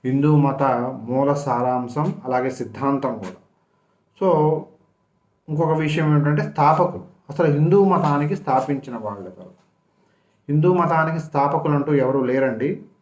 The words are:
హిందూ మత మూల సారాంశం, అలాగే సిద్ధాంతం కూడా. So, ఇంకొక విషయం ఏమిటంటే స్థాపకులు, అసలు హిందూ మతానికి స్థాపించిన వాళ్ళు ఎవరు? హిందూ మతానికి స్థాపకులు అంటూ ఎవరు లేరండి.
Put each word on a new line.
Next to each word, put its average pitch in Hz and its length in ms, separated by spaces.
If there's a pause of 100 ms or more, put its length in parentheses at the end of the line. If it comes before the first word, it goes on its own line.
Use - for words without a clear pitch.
హిందూ 143 320
మత 139 260 (400)
మూల 135 300
సారాంశం, 127 800 (120)
అలాగే 127 240
సిద్ధాంతం 127 680
కూడా. 92 220 (840)
So, 156 400 (880)
ఇంకొక 160 220
విషయం 156 400
ఏమిటంటే 147 400
స్థాపకులు, 156 520 (260)
అసలు 160 180
హిందూ 170 380
మతానికి 151 500
స్థాపించిన 135 600
వాళ్ళు 104 240
ఎవరు? 90 280 (1000)
హిందూ 156 240
మతానికి 160 460
స్థాపకులు 147 560
అంటూ 143 180
ఎవరు 135 260
లేరండి. 131 600 (200)